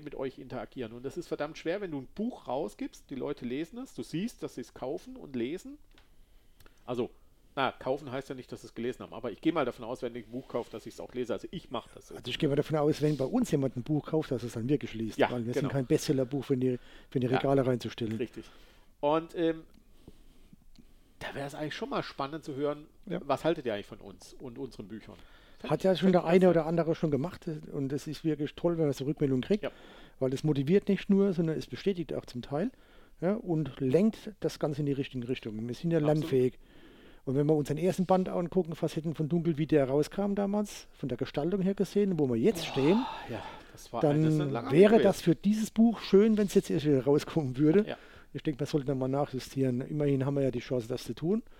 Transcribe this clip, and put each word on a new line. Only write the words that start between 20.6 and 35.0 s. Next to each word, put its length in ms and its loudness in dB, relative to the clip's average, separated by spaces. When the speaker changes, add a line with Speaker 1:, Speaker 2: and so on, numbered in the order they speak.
Speaker 1:
da 160 -10
wäre 120 -6
es 80 -12
eigentlich 200 -6
schon 140 -6
mal 140 -2
spannend 400 -8
zu 120 -8
hören, 300 -2
Speaker 2:
Ja. 200 -4
Speaker 1:
was 200 0
haltet 200 0
ihr 80 -2
eigentlich 120 -6
von 140 -16
uns 340 -18
und 240 -14
unseren 300 -12
Büchern? 280 -14
Fänd 120 -4
Speaker 2:
Hat 80 2
Speaker 1:
ich, 40 -8
Speaker 2:
ja 120 4
schon 120 2
Speaker 1:
fänd 80 8
Speaker 2:
der 60 6
Speaker 1:
ich 60 -2
Speaker 2:
eine 120 8
Speaker 1:
klasse. 100 8
Speaker 2:
oder 60 2
andere 300 0
schon 160 -2
gemacht 340 -2
und 220 -4
es 140 -4
ist 160 -8
wirklich 320 -2
toll, 220 0
wenn 80 2
man 80 2
so 120 -8
Rückmeldungen 380 0
kriegt, 200 0
Speaker 1:
Ja. 80 -4
Speaker 2:
weil 120 2
das 120 -4
motiviert 460 2
nicht 200 0
nur, 240 4
sondern 240 0
es 100 -8
bestätigt 460 -4
auch 120 -6
zum 160 -10
Teil, 300 -4
ja, 140 2
und 440 -2
lenkt 600 2
das 180 -4
Ganze 220 -2
in 80 0
die 60 2
richtige 360 -4